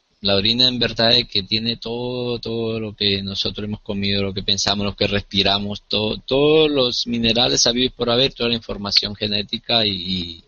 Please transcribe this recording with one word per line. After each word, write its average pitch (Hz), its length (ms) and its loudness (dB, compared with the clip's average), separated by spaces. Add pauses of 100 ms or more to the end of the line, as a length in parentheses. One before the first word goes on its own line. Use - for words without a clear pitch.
(200)
la 101 140 4
orina 117 320 2
en 123 100 0
verdad 117 400 4
es 120 100 0
que 101 140 -2
tiene 110 360 -4
todo, 123 600 -4
todo 113 420 -4
lo 107 160 -6
que 98 280 0
nosotros 101 420 -6
hemos 104 160 -6
comido, 101 400 -2
lo 98 140 -2
que 95 80 -6
pensamos, 101 420 0
lo 98 100 -4
que 104 120 2
respiramos, 101 800 -2
todo, 107 320 -2
todos 151 500 4
los 123 380 0
minerales 117 540 2
sabidos 123 320 2
por 120 180 -4
haber, 131 200 2
toda 120 180 -4
la 117 60 0
información 101 600 -2
genética 107 680 -2
y, 90 640 -4